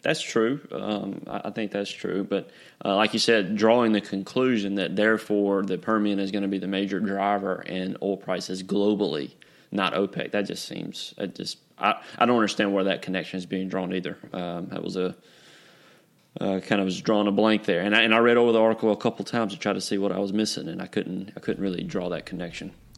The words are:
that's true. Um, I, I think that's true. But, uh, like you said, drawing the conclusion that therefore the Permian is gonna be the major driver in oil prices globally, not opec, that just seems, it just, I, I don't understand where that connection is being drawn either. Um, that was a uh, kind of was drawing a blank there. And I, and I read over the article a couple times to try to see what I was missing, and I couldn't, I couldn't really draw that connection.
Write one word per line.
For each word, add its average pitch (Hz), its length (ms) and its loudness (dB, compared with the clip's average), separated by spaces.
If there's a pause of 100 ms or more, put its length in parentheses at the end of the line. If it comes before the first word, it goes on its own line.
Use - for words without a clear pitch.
that's - 180 0
true. 120 380 0 (140)
Um, 98 560 -6
I, - 160 -8
I 104 60 -8
think 107 200 -6
that's 101 200 -4
true. 95 340 -4
But, 95 260 -4 (340)
uh, 98 120 2
like 107 160 4
you 110 80 0
said, 107 340 4
drawing 110 380 6
the 104 80 4
conclusion 101 720 0
that 92 220 -2
therefore 104 640 2
the 98 160 -2
Permian 104 400 2
is 95 140 -2
gonna 98 160 0
be 98 100 0
the 92 80 -6
major 98 320 0
driver 98 640 0
in 92 400 -6
oil 98 140 0
prices 92 480 -6
globally, 98 720 0 (360)
not 95 240 0
opec, - 380 -2
that 104 100 2
just 87 240 -6
seems, - 500 -10
it 95 200 -6
just, - 220 -8 (200)
I, - 220 0 (180)
I 120 80 4
don't 120 100 6
understand 104 380 2
where 95 100 2
that 95 180 0
connection 92 360 -4
is 90 80 -8
being 95 220 -4
drawn 92 260 -4
either. 87 240 -4 (140)
Um, 87 380 -6
that 87 120 -6
was 92 140 -4
a 90 180 -2 (1300)
uh, 95 200 0
kind 101 200 0
of 95 40 2
was 92 160 -2
drawing 104 260 2
a 101 60 2
blank 107 320 4
there. 87 160 2
And 104 140 2
I, 113 80 8
and 113 120 4
I 113 40 6
read 120 180 6
over 120 160 6
the 110 80 6
article 113 320 4
a 98 40 0
couple 113 280 -2
times 110 300 -2
to 85 40 -10
try 104 140 0
to 98 80 -2
see 101 180 -2
what 98 140 0
I 92 60 -4
was 98 140 -2
missing, 107 360 -2
and 131 120 -8
I - 60 -8
couldn't, 185 500 -6
I - 40 -14
couldn't - 220 -4
really 92 200 -2
draw 90 280 -4
that 82 160 -6
connection. 85 460 -10 (240)